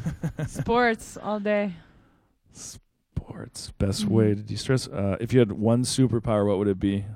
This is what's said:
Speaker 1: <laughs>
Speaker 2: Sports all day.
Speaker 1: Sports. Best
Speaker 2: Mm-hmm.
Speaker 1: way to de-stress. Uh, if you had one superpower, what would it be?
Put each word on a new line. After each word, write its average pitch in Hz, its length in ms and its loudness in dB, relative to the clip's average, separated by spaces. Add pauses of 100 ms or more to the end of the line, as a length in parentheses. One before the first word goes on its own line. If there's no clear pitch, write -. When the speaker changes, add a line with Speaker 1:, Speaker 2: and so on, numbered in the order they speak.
Speaker 1:
<laughs> - 400 -6
Speaker 2:
Sports 233 680 0
all 214 220 -6
day. 202 360 0 (800)
Speaker 1:
Sports. - 1300 -18
Best 101 280 0
Speaker 2:
Mm-hmm. 104 80 2
Speaker 1:
way 107 200 6
to 104 80 -4
de-stress. 107 460 -2
Uh, 98 320 -2
if 113 120 -4
you 127 60 6
had 113 140 6
one 117 320 2
superpower, 117 640 2
what 98 100 2
would 104 80 0
it 98 140 0
be? 98 240 0 (120)